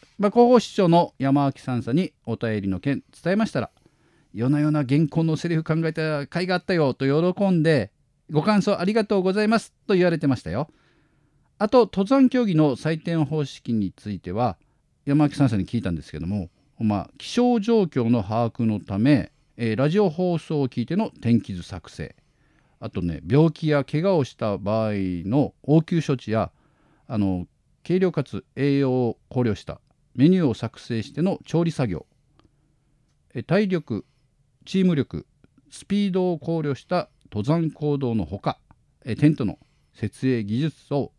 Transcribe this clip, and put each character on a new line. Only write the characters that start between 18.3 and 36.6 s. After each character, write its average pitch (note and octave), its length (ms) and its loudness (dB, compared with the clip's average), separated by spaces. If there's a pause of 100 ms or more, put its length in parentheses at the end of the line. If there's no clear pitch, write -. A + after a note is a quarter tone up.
握 - 160 -4
の G#2+ 140 0
た G2 180 -6
め、 C#3+ 340 2 (240)
え A2+ 180 -2
ー、 - 20 -2
ラ C3 120 2
ジ F3+ 120 2
オ G3+ 100 2
放 E3+ 300 -2
送 D3+ 220 -4
を C3 60 0
聞 B2 140 -4
い A2+ 60 -4
て E3 80 -4
の G#3+ 160 -2 (100)
天 A#2 200 4
気 G2+ 120 -12
図 F2 80 -8
作 - 300 -16
成。 - 240 -12 (640)
あ A2 100 -12
と F2 140 -6
ね、 E2 260 -4
病 D#3 220 4
気 D#3+ 160 -6
や D3 160 0
怪 D3+ 180 -4
我 F#3+ 140 0
を D3 80 0
し - 100 -8
た G#2 240 -4
場 G#2+ 300 -2
合 G#2+ 60 -2
の F#2+ 680 -2
応 D#3 220 4
急 E3 180 -2
処 D3 120 -4
置 A2+ 180 -6
や、 A2 200 -2 (540)
あ A2+ 140 -6
の、 F#2 260 -2 (400)
軽 F#3 140 0
量 F#3 120 2
か D3 120 -4
つ - 220 -10 (100)
栄 C#3 240 0
養 C3 140 0
を B2 260 -2 (100)
考 B2 120 0
慮 A2+ 120 0
し - 100 -8
た - 160 -12 (360)
メ C3+ 120 6
ニ F#3 100 6
ュ E3+ 80 2
ー - 20 2
を A2+ 80 0
作 - 260 -8
成 A2+ 220 -6
し - 100 -14
て D3 80 -6
の F3+ 240 -2
調 E3 180 0
理 E3+ 80 0
作 C3 160 -2
業。 E2+ 200 -8 (1300)
え、 A#2 80 -8
体 G3+ 240 0
力、 D#3 380 -4 (600)
チ F#3+ 140 -2
ー F#3 80 4
ム E3+ 80 4
力、 E2 320 -4 (420)
ス - 160 -20
ピ G3+ 220 -2
ー F#3 40 -2
ド F#3 200 0
を D#3+ 80 -6
考 E3 220 -4